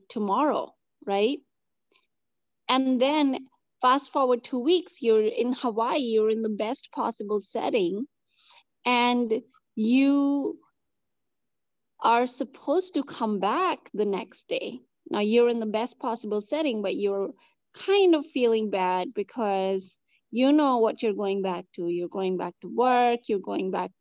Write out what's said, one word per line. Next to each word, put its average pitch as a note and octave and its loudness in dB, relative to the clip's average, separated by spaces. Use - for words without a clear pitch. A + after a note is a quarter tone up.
tomorrow, G#3+ -2
right? G#3 0
And C4 2
then C#4 0
fast C4+ 2
forward B3+ 2
two B3+ -4
weeks, E4 0
you're A3 4
in A#3 0
Hawaii, A#3 -2
you're A3 2
in A3 -2
the A3 -2
best G#3+ -6
possible G#3 -4
setting, G3 -2
and B3 2
you C#4 2
are A#3 4
supposed - -4
to C#4+ 0
come G#3+ -2
back D4+ -2
the G#3 0
next - -6
day. G#3 -6
Now - -2
you're A3+ 4
in A#3 0
the A3+ -4
best G#3+ -4
possible A3 -6
setting, C4+ -2
but G3 -4
you're G3 -2
kind F#4+ 4
of D4+ -2
feeling A3+ 0
bad F#3 -2
because G3 -4
you B3+ 2
know C#4+ 4
what A3 0
you're A3 0
going G3 -2
back F#3 -4
to. E3+ -4
You're F3 -4
going F#3 -2
back F3 -6
to F#3 -14
work, A#3+ 2
you're G#3 0
going G3 -4
back F#3 -4